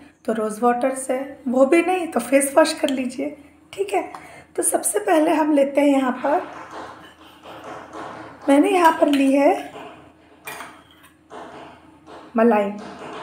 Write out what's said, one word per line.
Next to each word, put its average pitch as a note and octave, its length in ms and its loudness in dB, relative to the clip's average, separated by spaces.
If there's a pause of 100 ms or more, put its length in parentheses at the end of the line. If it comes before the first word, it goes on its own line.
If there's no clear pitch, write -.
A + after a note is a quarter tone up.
(260)
तो A3+ 80 -2
rose G#3+ 280 -4
water A#3+ 360 0
से, C4 220 -4 (280)
वो B3+ 180 4
भी E4 160 4
नहीं F4 260 -2
तो - 120 -2
face C#4 380 0
wash D#4 160 4
कर D4 160 -2
लीजिए, C4 460 -6 (380)
ठीक G4 200 -6
है? F4 180 -2 (440)
तो F4 80 -2
सबसे - 360 -2
पहले E4 340 2
हम D#4 200 2
लेते C#4 280 2
हैं C#4+ 80 6
यहाँ C4+ 220 2 (120)
पर, D#4+ 180 0 (2000)
मैंने D4 200 4
यहाँ F4 300 4
पर D#4 80 4
ली C4+ 260 2
है C#4+ 380 2 (2750)
मलाई, G#3 340 4 (500)